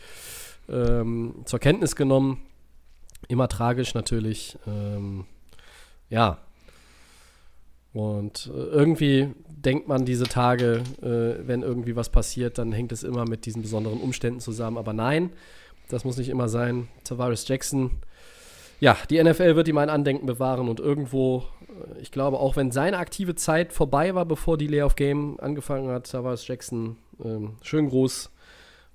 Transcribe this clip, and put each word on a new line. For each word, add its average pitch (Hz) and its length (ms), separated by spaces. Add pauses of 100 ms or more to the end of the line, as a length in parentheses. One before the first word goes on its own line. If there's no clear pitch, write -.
(720)
ähm, 117 720
zur - 140
Kenntnis 160 360
genommen. 135 460 (840)
Immer 123 220
tragisch 123 460
natürlich, 110 640 (120)
ähm, 101 560 (840)
ja. 107 300 (1500)
Und, 107 640
äh, 135 40
irgendwie 143 720 (180)
denkt - 400
man 131 160
diese 123 240
Tage, 123 540 (200)
äh, 117 440
wenn 123 160
irgendwie 120 340
was 117 140
passiert, 120 480
dann 117 120
hängt 113 220
es 110 100
immer 120 220
mit 113 200
diesen 113 180
besonderen 110 380
Umständen 123 380
zusammen. 117 400
Aber 110 140
nein, 143 380 (580)
das 123 160
muss 123 120
nicht 127 120
immer 123 200
sein. 120 380 (160)
Tavares 123 460
Jackson, 131 420 (880)
ja, 123 180 (140)
die 156 80
N 160 80
F 160 140
L 170 160
wird 165 100
ihm 151 120
ein 147 120
Andenken 143 360
bewahren 127 420
und 117 100
irgendwo, 131 640 (180)
äh, - 380
ich 143 120
glaube, 135 260
auch 135 160
wenn 135 160
seine 160 280
aktive 180 360
Zeit 165 380
vorbei 151 420
war, 175 120
bevor 160 300
die 147 120
Lay 147 140
of 143 120
Game 143 460
angefangen 135 500
hat, 123 180
Tavares 127 380
Jackson, 117 500 (280)
ähm, 110 380
schönen 156 260
Gruß, 131 420 (640)